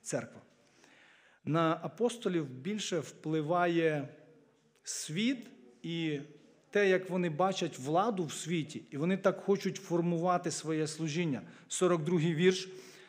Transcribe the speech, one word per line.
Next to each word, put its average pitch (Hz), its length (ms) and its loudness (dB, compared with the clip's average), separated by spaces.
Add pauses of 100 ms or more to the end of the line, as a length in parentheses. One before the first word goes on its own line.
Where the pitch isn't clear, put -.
церква. - 400 -6 (1040)
На 160 360 2
апостолів 185 680 -2
більше 175 500 -4
впливає 156 1120 0 (720)
світ 226 640 -4 (340)
і 165 380 -2 (500)
те, 202 200 4
як 185 200 2
вони 175 200 0
бачать 175 500 0
владу 180 460 0
в 143 80 -8
світі, 156 580 -4
і 143 60 -8
вони 175 200 2
так 190 220 2
хочуть 196 360 0
формувати 170 760 0
своє 156 360 -2
служіння. 151 540 -2 (260)
Сорок 175 360 2
другий 170 320 2
вірш. 185 340 4 (400)